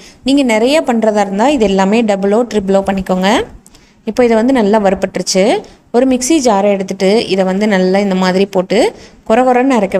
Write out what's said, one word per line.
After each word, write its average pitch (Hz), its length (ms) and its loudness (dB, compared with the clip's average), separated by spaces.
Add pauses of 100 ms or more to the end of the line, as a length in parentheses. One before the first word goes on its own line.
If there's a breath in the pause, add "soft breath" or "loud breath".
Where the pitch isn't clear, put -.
(280 loud breath)
நீங்க 277 240 2
நிறைய 233 260 0 (100)
பண்றதா 220 380 0
இருந்தா 196 300 -2
இது 220 140 0
எல்லாமே 190 280 0 (120)
டபுளோ, 196 300 0 (120)
ட்ரிபிளோ 196 360 0
பண்ணிக்கோங்க. 190 400 -2 (840 soft breath)
இப்போ 214 160 -2
இதை 226 120 2
வந்து 254 200 2
நல்லா 214 260 2
வறுபட்டுருச்சு. 190 580 -2 (520 loud breath)
ஒரு 247 180 2
மிக்ஸி 254 240 0 (100)
ஜாரை 202 300 2
எடுத்துட்டு 190 340 -2 (240)
இதை 190 160 0
வந்து 196 240 -2
நல்லா 185 320 2
இந்த 185 160 -2
மாதிரி 185 320 0
போட்டு 185 240 -2 (500 loud breath)
கொர 240 200 2
கொரன்னு 254 300 2
அரைக்க 196 200 -2